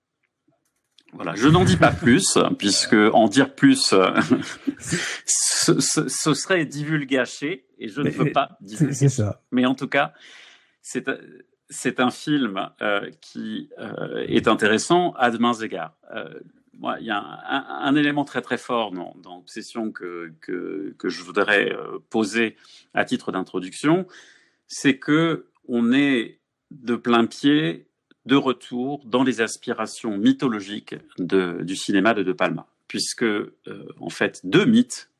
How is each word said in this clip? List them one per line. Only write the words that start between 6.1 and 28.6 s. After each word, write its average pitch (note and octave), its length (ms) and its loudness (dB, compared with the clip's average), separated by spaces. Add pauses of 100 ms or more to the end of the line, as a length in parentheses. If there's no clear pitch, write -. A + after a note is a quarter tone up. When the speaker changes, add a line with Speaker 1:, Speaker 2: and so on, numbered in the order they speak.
Speaker 1:
serait E3+ 320 0
divulgacher, C#3+ 1000 -4 (120)
et A2+ 100 -10
je G#2+ 120 -8
ne C#3 60 0
Speaker 2:
Mais, C3 40 0
Speaker 1:
veux C#3+ 220 0
pas C#3 280 -2
Speaker 2:
c'est, - 60 -20
Speaker 1:
divulguer. C#3+ 280 0
Speaker 2:
c'est C#3 140 2
ça. G#2+ 420 -2
Speaker 1:
Mais B2 140 2
en B2+ 100 2
tout C3+ 140 -10
cas, C#3+ 240 0 (680)
c'est, B2+ 260 -8 (640)
c'est - 300 -4
un B2+ 100 2
film, A#2 580 -4 (140)
euh, G2+ 280 -4 (100)
qui, G#2+ 580 -12
euh, - 480 -8
est A2+ 220 2
intéressant A2+ 640 2
à A#2+ 180 2
de A2+ 80 -4
maints A#2 160 2
égards. F#2 420 -10 (160)
Euh, - 280 -12 (360)
moi, F#2+ 220 -6
il C2+ 80 -12
y A2+ 40 -6
a G#2 80 -2
un, - 200 -12 (200)
un, C3 60 -8 (200)
un C#3 100 2
élément D3 300 2
très, B2+ 180 -6
très B2 160 -4
fort A#2 320 -4
dans, F2 320 -10
dans F2+ 160 -20
Obsession G#2+ 540 -10
que, F2 480 -12
que, F2 580 -10
que - 100 -6
je - 140 -8
voudrais, G2+ 500 2
euh, - 280 -10 (100)
poser A2 460 0 (360)
à G2+ 120 0
titre - 260 -4
d'introduction, F#2+ 760 -2 (580)
c'est C3+ 320 0
que D#3+ 480 0 (220)
on A#2+ 240 2
est C3+ 480 0 (320)
de A#2+ 240 -4
plain A#2 300 2
pied D3+ 600 0 (400)
de B2+ 100 4
retour C3 680 -2